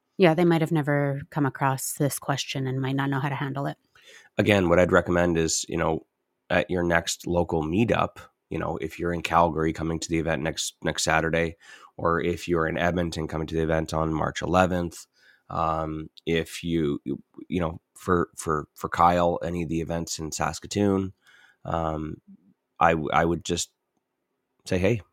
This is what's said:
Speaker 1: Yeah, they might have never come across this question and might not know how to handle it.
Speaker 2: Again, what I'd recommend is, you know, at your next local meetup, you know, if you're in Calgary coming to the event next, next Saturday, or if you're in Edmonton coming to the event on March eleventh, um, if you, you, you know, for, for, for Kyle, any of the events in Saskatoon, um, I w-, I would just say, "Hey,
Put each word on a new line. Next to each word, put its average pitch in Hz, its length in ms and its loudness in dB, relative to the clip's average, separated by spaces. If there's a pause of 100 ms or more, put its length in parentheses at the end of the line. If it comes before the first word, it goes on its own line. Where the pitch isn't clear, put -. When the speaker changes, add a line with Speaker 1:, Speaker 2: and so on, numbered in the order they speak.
(160)
Speaker 1:
Yeah, 165 180 6
they 175 100 2
might 165 160 4
have 160 100 0
never 143 600 0
come 147 160 0
across 135 480 -2
this 139 260 -2
question 135 480 -4
and 131 120 -2
might 131 140 -2
not 139 160 0
know 139 100 -2
how 143 80 -2
to 139 60 -4
handle 139 320 -6
it. 151 100 -6 (600)
Speaker 2:
Again, 101 300 6
what 85 100 6
I'd 90 140 6
recommend 87 460 4
is, 80 300 0
you - 80 -6
know, 80 300 0 (440)
at 90 200 2
your 87 140 0
next 85 420 0
local 85 380 0
meetup, 85 540 0 (300)
you - 120 -4
know, 80 160 -4
if - 240 -10
you're 85 120 -2
in 82 100 -4
Calgary 80 500 2
coming 80 260 -4
to - 100 -8
the 82 100 0
event 78 240 -2
next, - 320 -4 (100)
next 80 180 -2
Saturday, 80 540 0 (400)
or 82 240 0
if 85 260 -4
you're 82 220 2
in 82 100 -4
Edmonton 85 480 -2
coming 78 220 -6
to 80 80 -6
the 80 60 0
event 80 300 0
on 80 220 0
March 73 280 -2
eleventh, 87 640 0 (440)
um, 80 600 -4 (160)
if 82 360 -4
you, 82 420 -2
you, 67 160 -8 (280)
you 90 120 -4
know, 82 200 -4 (160)
for, 87 400 0
for, 76 380 -4
for - 140 -10
Kyle, 87 540 4
any 85 220 -4
of 76 40 -6
the 82 120 -2
events 82 400 -6
in 78 100 -6
Saskatoon, 95 840 0 (520)
um, 78 560 -4 (580)
I 85 140 6
w-, 78 200 0
I 80 120 4
would 85 200 0
just - 260 -4 (960)
say, 92 120 0
"Hey, 101 240 2 (100)